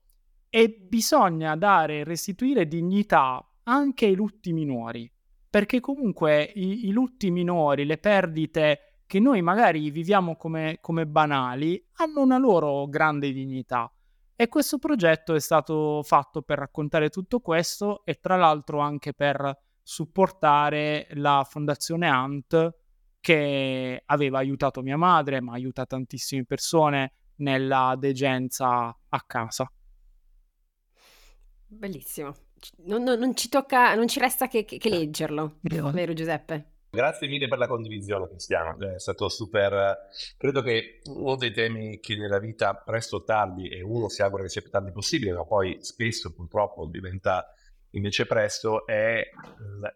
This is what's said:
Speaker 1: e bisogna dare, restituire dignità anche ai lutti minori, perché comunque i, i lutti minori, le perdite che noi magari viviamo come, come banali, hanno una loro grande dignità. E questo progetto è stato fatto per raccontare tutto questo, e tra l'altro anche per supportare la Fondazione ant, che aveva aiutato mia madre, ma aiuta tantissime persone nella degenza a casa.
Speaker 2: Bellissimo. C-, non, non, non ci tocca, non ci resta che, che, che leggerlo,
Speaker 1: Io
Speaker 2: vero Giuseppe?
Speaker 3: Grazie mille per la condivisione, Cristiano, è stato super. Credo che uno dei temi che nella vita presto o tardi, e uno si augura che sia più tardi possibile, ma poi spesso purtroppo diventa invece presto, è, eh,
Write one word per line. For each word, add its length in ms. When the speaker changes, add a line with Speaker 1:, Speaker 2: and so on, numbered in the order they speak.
Speaker 1:
e 200
bisogna 880
dare, 480
restituire 640
dignità 800
anche 420
ai 80
lutti 360
minori, 600
perché 320
comunque 760
i, 320
i 40
lutti 380
minori, 560
le 140
perdite 1080
che 140
noi 240
magari 480
viviamo 460
come, 440
come 240
banali, 760
hanno 240
una 180
loro 480
grande 440
dignità. 640
E 140
questo 300
progetto 560
è 40
stato 640
fatto 400
per 160
raccontare 520
tutto 300
questo, 640
e 160
tra 160
l'altro 440
anche 340
per 480
supportare 1300
la 360
Fondazione 640
ant, 640
che 880
aveva 340
aiutato 420
mia 160
madre, 420
ma 140
aiuta 320
tantissime 600
persone 680
nella 600
degenza 1000
a 180
casa. 460
Speaker 2:
Bellissimo. 640
C-, 120
non, 180
non, 160
non 160
ci 140
tocca, 440
non 140
ci 120
resta 280
che, 180
che, 120
che 120
leggerlo, 720
Speaker 1:
Io 300
Speaker 2:
vero 220
Giuseppe? 600
Speaker 3:
Grazie 340
mille 200
per 100
la 80
condivisione, 640
Cristiano, 500
è 220
stato 280
super. 800
Credo 240
che 440
uno 300
dei 160
temi 480
che 160
nella 220
vita 380
presto 400
o 80
tardi, 440
e 140
uno 280
si 120
augura 220
che 60
sia 120
più 80
tardi 220
possibile, 420
ma 100
poi 380
spesso 540
purtroppo 500
diventa 640
invece 340
presto, 580
è, 80
eh, 380